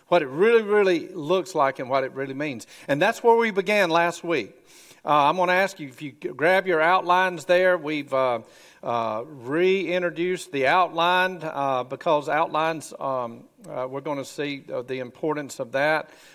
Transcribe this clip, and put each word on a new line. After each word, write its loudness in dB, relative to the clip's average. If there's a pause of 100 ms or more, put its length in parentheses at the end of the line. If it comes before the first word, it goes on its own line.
What 4
it -2
really, 4
really 2
looks -2
like 2
and -8
what 0
it -8
really -8
means. -8 (200)
And 0
that's 0
where 8
we 4
began 2
last 2
week. -2 (500)
Uh, 4
I'm 2
gonna 2
ask 0
you -12
if -18
you -12
g-, -12
grab 2
your 2
outlines 2
there. 4
We've, -6
uh, 0 (440)
uh, -2
reintroduced -2
the 0
outline, 2
uh, -4
because -2
outlines, -2
um, -6 (240)
uh, -6
we're -10
gonna -8
see, -8
uh, -6
the -8
importance -6
of -8
that. 0 (240)